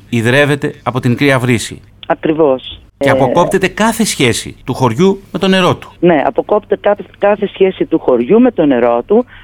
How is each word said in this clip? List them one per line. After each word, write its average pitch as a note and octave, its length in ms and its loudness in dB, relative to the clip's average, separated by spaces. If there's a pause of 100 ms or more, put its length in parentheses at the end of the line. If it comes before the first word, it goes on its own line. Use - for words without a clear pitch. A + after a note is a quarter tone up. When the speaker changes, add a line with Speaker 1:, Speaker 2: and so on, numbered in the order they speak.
Speaker 1:
ιδρεύεται C#3 720 0
από B2 180 -4
την B2 160 0
κρύα C3+ 220 2
βρύση. B2 420 -2 (260)
Speaker 2:
Ακριβώς. D3+ 720 -2 (180)
Speaker 1:
Και C#3 100 -2
Speaker 2:
Ε, C3+ 40 4
Speaker 1:
αποκόπτεται E3 560 0
κάθε A3 360 -2
σχέση - 600 -2
του C3 100 -6
χωριού D3 460 0 (120)
με F#3 60 -6
το F#3+ 100 0
νερό F#3 280 2
του. - 240 -16
Speaker 2:
Ναι, E3+ 260 2
αποκόπτεται G3+ 540 -2
κάθε, G3+ 240 -2 (140)
κάθε G#3 280 0
σχέση F#3+ 380 -2
του D#3+ 140 -2
χωριού B2+ 420 0
με B3+ 100 4
το E3+ 160 0
νερό A#2+ 400 0
του, B3 180 2 (200)